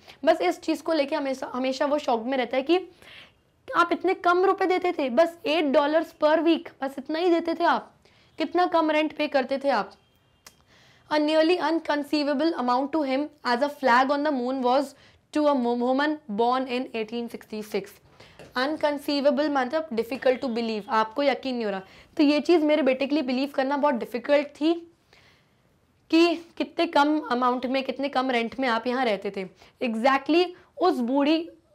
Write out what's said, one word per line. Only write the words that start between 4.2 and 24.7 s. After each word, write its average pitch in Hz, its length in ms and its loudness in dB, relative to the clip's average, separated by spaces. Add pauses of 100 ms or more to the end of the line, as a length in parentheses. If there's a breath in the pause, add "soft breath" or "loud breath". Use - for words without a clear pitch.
रुपए 392 200 2
देते 359 260 0
थे, 294 180 -2
बस 330 360 2
एट 311 200 0
dollars 302 420 2 (160)
per 311 200 4
week, 320 260 0 (120)
बस 277 160 -8
इतना 311 220 -6
ही 359 100 2
देते 339 240 2
थे 339 100 -4
आप, 269 320 0 (420 soft breath)
कितना - 280 0
कम 330 260 0
रेंट 302 260 -2
पे 302 100 -2
करते 269 300 -2
थे 277 120 -2
आप। 208 220 -2 (1200 soft breath)
A 302 60 0
nearly 320 440 2 (100)
unconceivable 294 840 -2
amount 254 380 -2
to 311 160 0
him 269 200 -2 (200)
as 240 160 0
a 285 60 0
flag 262 380 2
on 285 160 0
the 302 180 0
moon 254 220 -4
was 254 200 2 (540 soft breath)
to 302 80 2
a 285 100 4
mo-, 240 260 0
woman 269 340 0 (160)
born 247 360 0
in 254 280 -6
eighteen 233 400 -6
sixty-six। 208 480 -8 (720 loud breath)
Unconceivable 285 920 0
मतलब 285 400 -2
difficult 254 500 -2
to 277 60 -6
believe, 226 440 -4
आपको 226 340 0
यकीन 254 320 0
नहीं 233 100 -4
हो 202 60 -2
रहा। 190 100 -6 (360 loud breath)
तो 320 60 6
ये 294 160 6
चीज़ 330 220 4
मेरे 302 200 4
बेटे 262 260 0
के 285 80 -2
लिए 311 80 0
बिलीव 262 260 -2
करना 277 280 -2
बहुत 285 160 2
डिफिकल्ट 254 540 0
थी 320 260 0 (1400 soft breath)